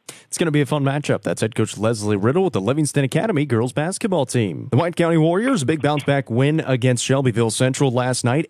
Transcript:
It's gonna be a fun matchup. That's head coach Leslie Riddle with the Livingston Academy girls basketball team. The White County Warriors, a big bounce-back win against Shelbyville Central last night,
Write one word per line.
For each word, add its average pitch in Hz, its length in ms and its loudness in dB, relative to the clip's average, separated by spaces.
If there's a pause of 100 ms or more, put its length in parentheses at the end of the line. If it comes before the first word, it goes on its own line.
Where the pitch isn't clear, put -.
(260)
It's - 100 -12
gonna 170 140 0
be 147 100 2
a 139 60 2
fun 143 180 -2
matchup. 139 380 -2
That's - 180 -4
head 110 140 -2
coach - 240 -2
Leslie 107 380 0
Riddle 135 280 2
with 165 80 0
the 104 80 -2
Livingston 139 420 0
Academy 160 440 0
girls 123 260 0
basketball 170 540 -2
team. 90 440 -2
The 117 60 2
White 165 180 2
County 170 220 2
Warriors, 180 460 2
a 123 40 -4
big 156 140 0
bounce-back 139 480 0
win 139 320 2
against 127 440 0
Shelbyville 120 460 2
Central 131 400 0
last 123 340 -2
night, 135 260 0